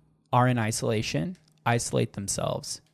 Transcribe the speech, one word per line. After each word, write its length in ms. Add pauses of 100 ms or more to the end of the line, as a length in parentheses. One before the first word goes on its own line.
(320)
are 160
in 100
isolation 800 (300)
isolate 480
themselves 680 (140)